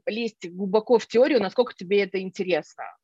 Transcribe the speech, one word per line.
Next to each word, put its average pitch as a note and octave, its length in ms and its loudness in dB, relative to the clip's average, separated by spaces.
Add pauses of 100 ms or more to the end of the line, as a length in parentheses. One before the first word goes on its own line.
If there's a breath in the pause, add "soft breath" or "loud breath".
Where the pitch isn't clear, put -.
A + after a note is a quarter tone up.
лезть G#3+ 420 -6
глубоко G3+ 500 2
в - 80 -10
теорию, B3+ 340 4
насколько A#3 340 -2
тебе G3+ 280 0
это F#3+ 180 -4
интересно. F3 640 -4 (180)